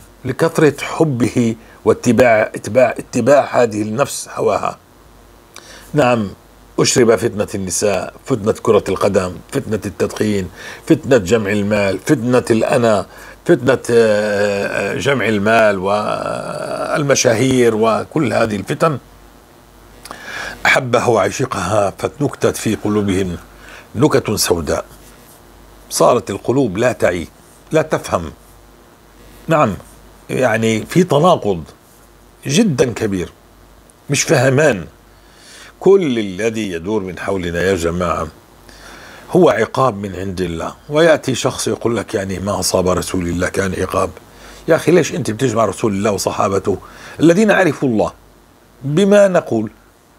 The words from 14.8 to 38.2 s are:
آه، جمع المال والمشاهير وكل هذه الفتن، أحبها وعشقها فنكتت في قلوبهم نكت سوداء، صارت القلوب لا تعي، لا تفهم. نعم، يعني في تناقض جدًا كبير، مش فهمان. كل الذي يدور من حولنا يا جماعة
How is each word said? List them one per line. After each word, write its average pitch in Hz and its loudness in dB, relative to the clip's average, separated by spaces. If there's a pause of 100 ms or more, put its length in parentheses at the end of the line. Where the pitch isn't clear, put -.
آه، - -4
جمع 113 0
المال 107 4
والمشاهير 113 0
وكل 113 0
هذه 113 0
الفتن، 147 -2 (1700)
أحبها 123 0
وعشقها 101 0
فنكتت - -4
في 110 -2
قلوبهم 98 -2 (580)
نكت 120 2
سوداء، 82 -2 (1040)
صارت 123 2
القلوب 110 -2
لا 120 2
تعي، 90 -2 (440)
لا 156 2
تفهم. 104 -4 (1160)
نعم، 147 2 (560)
يعني 113 0
في 175 2
تناقض 139 2 (800)
جدًا 143 0
كبير، 95 -4 (800)
مش 143 0
فهمان. 131 2 (920)
كل 180 4
الذي 107 -4
يدور 95 -4
من 92 -10
حولنا 87 -4
يا 95 2
جماعة 82 -2 (1000)